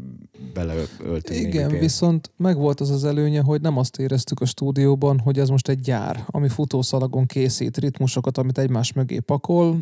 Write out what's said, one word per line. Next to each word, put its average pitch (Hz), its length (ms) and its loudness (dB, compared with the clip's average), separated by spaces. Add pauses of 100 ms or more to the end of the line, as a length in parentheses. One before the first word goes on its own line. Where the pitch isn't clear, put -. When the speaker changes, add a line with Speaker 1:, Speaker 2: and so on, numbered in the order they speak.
(540)
Speaker 1:
beleöltünk 82 760 -6
némi - 180 -2
Speaker 2:
Igen, 147 200 0
Speaker 1:
pénzt. 147 140 0
Speaker 2:
viszont 160 560 0
megvolt 147 420 2
az 139 100 0
az 139 160 0
előnye, 147 360 2
hogy 147 200 2
nem 151 160 0
azt 127 220 0
éreztük 131 420 -2
a 120 40 2
stúdióban, 139 720 2
hogy 135 200 2
ez 139 100 2
most 135 180 2
egy 135 120 0
gyár, 120 480 -2
ami 147 220 0
futószalagon 131 760 0
készít 127 520 0
ritmusokat, 131 600 0
amit 131 200 0
egymás 123 360 0
mögé 131 260 -2
pakol, 165 640 2